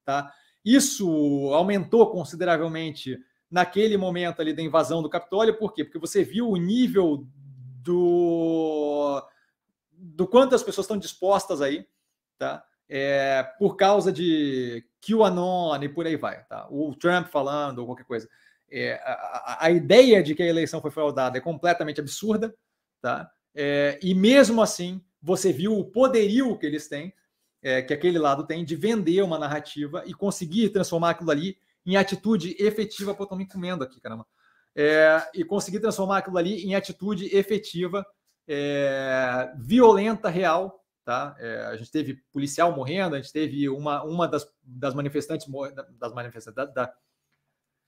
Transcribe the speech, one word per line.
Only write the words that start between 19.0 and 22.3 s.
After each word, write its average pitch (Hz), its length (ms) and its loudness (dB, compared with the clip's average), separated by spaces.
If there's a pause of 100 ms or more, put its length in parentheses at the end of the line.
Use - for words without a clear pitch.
a, 131 100 -6
a, 123 520 -8
a 165 60 6
ideia 190 520 8
de 151 120 -4
que 180 80 -2
a 175 40 0
eleição 165 360 -2
foi 151 80 -6
fraudada 135 480 -2
é - 20 -4
completamente 165 580 -2
absurda, 214 560 -4 (460)